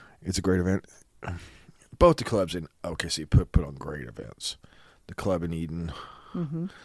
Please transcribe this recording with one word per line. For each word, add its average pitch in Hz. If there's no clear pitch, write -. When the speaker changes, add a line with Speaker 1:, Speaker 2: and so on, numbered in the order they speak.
Speaker 1:
it's 90
a 92
great 92
event. 92
Both 170
the 117
clubs 95
in 85
O 85
K 82
C 78
put, -
put 87
on 71
great 71
events. -
The -
club 90
in 85
Eden, 82
Speaker 2:
Mm-hmm. 165